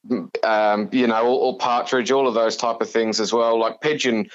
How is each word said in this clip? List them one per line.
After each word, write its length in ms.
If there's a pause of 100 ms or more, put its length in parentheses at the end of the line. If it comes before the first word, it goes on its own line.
(420)
um, 500
you 140
know, 200
or, 260
or 60
partridge, 520
all 160
of 60
those 240
type 240
of 100
things 300
as 120
well. 260
Like 240
pigeon, 520